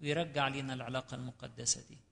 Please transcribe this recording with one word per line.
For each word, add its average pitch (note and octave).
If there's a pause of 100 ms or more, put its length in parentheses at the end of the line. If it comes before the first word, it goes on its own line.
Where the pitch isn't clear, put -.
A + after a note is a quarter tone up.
ويرجع D3
لنا C3+
العلاقة B2+
المقدسة B2
دي. - (140)